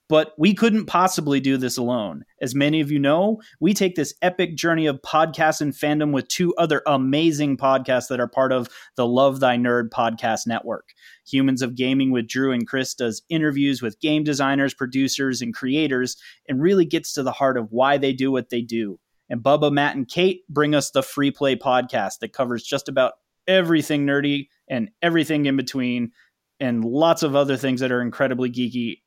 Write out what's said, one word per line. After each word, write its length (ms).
But 280
we 160
couldn't 340
possibly 520
do 180
this 200
alone. 480
As 120
many 280
of 100
you 80
know, 400
we 120
take 220
this 260
epic 360
journey 280
of 160
podcasts 600
and 120
fandom 380
with 160
two 300
other 280
amazing 680
podcasts 540
that 100
are 80
part 240
of 160
the 100
Love 320
Thy 160
Nerd 340
podcast 560
network. 440
Humans 340
of 140
Gaming 360
with 160
Drew 240
and 160
Chris 260
does 360
interviews 520
with 180
game 240
designers, 500
producers, 680
and 120
creators, 640
and 140
really 240
gets 280
to 100
the 80
heart 260
of 140
why 260
they 160
do 180
what 180
they 120
do. 380
And 120
Bubba, 300
Matt, 240
and 120
Kate 420
bring 260
us 160
the 100
Free 300
Play 240
podcast 640
that 140
covers 300
just 260
about 240
everything 580
nerdy 420
and 220
everything 440
in 120
between, 540
and 260
lots 380
of 120
other 220
things 240
that 100
are 100
incredibly 480
geeky. 580